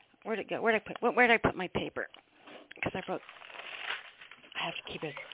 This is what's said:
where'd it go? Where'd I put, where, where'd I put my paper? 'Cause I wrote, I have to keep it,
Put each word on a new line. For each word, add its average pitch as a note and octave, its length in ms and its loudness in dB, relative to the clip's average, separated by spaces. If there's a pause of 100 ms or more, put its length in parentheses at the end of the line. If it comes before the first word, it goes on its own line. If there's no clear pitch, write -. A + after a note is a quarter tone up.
(220)
where'd G#3 160 -4
it - 100 -8
go? D#3 140 -2
Where'd A3 140 4
I - 20 2
put, - 220 -6
where, B3 120 4
where'd A#3+ 180 8
I A3+ 80 8
put - 180 4
my F#3 180 -4
paper? - 320 -2 (760)
'Cause - 120 -2
I F#3+ 160 -2
wrote, F3+ 100 -2 (1400)
I - 60 -2
have E3+ 80 -4
to - 180 -8
keep - 100 -8
it, D3+ 120 -6 (200)